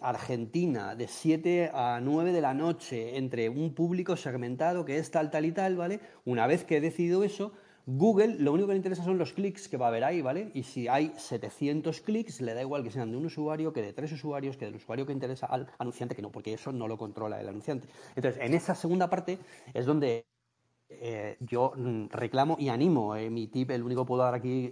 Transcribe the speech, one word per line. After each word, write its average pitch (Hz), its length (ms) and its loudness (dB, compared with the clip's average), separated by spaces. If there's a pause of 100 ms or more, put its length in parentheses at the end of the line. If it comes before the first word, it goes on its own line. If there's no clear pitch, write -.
Argentina 120 920 -2
de 117 120 -6
siete 165 680 2
a 120 280 0
nueve 160 300 2
de 170 100 4
la 131 120 4
noche 135 640 -2
entre 123 320 0
un 147 240 -2
público 175 420 0
segmentado 147 720 -2
que 139 120 -2
es 160 120 -2
tal, 156 220 2
tal 156 140 0
y 165 60 2
tal, 190 260 0
¿vale? 185 220 -2 (260)
Una 120 220 4
vez 175 160 4
que 156 140 4
he 143 40 4
decidido 170 420 2
eso, 202 300 -2 (360)
Google 208 500 6
lo 143 120 6
único 196 160 4
que 196 60 2
le 190 60 2
interesa 180 240 -2
son 185 140 2
los 170 140 0
clics - 380 -4
que 135 80 -4
va 123 80 2
a 117 40 6
haber 117 140 2
ahí, 165 180 2
¿vale? 165 320 -2
Y 131 100 -4
si 123 260 -6
hay 151 260 2
setecientos 147 880 -4
clics, 220 400 -2
le 117 120 -2
da 120 80 -4
igual 139 220 -2
que 113 80 -6
sean 113 200 -4
de 120 60 -4
un 156 80 -4
usuario, 156 460 -2
que 123 100 -4
de 101 120 -6
tres 147 180 -6
usuarios, 139 460 -4
que 120 80 -8
del 104 100 -10
usuario 123 300 -4
que 143 80 -4
interesa 131 320 -4
al 131 220 -2 (100)
anunciante, 120 360 -4
que 110 80 -10
no, 104 80 -8
porque 107 240 -6
eso 135 200 -6
no 117 160 -2
lo 110 80 -4
controla 107 420 -6
el 104 80 -8
anunciante. 117 400 -6 (280)
Entonces, 127 280 0
en 127 100 2
esa 170 220 2
segunda 175 340 2
parte 180 300 -2 (340)
es 123 120 -2
donde, 135 400 2 (640)
eh, 107 500 -8
yo, 123 380 2
mm, 117 320 -2
reclamo 135 500 2
y 143 80 0
animo, 120 480 4
eh, 110 140 -4
mi 113 180 -4
tip, 127 240 -2
el 120 120 0
único 123 200 0
que 123 60 -4
puedo 127 140 4
dar 123 100 4
aquí, 123 380 -2